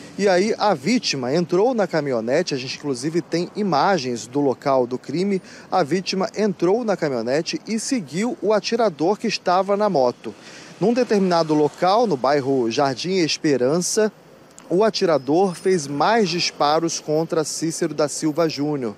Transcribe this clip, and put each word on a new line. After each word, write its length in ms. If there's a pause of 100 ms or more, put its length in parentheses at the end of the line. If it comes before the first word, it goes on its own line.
(180)
E 100
aí 300
a 160
vítima 640
entrou 400
na 100
caminhonete, 680
a 20
gente 200
inclusive 440
tem 340
imagens 680
do 140
local 480
do 100
crime. 440 (280)
A 140
vítima 520
entrou 480
na 140
caminhonete 720
e 120
seguiu 640
o 100
atirador 680
que 80
estava 500
na 120
moto. 440 (480)
Num 120
determinado 600
local, 520
no 120
bairro 520
Jardim 500
Esperança, 920 (580)
o 140
atirador 720
fez 320
mais 400
disparos 720
contra 460
Cícero 480
da 160
Silva 400
Júnior, 480